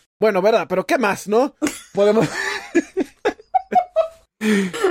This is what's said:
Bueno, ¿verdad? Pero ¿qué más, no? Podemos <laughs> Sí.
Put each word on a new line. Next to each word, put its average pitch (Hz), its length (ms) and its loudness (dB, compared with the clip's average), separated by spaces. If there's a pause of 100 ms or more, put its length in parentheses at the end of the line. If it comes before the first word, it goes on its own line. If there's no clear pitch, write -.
(180)
Bueno, 202 240 0
¿verdad? 202 280 2
Pero 180 180 -2
¿qué 320 100 2
más, 208 300 -2
no? 240 280 0 (380)
Podemos 208 400 4
<laughs> - 40 -8 (2000)
Sí. 202 320 0 (200)